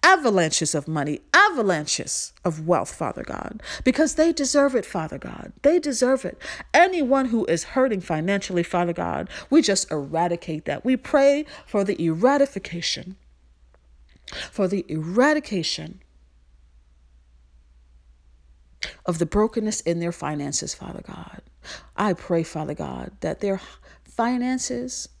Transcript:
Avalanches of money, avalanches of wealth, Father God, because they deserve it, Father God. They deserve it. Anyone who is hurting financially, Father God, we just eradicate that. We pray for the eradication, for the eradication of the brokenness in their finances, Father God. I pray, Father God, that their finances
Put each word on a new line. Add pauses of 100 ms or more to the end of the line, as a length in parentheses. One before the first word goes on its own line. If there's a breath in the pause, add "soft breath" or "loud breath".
Avalanches
of
money, (140)
avalanches (140)
of
wealth,
Father
God, (220 loud breath)
because
they
deserve
it,
Father
God. (100)
They
deserve
it. (320 loud breath)
Anyone
who
is
hurting
financially,
Father
God, (200 loud breath)
we
just
eradicate
that.
We
pray (200 loud breath)
for
the
eradication, (1300 loud breath)
for
the
eradication (3000 loud breath)
of
the
brokenness
in
their
finances,
Father
God. (560 loud breath)
I
pray,
Father
God,
that
their (460 loud breath)
finances (100)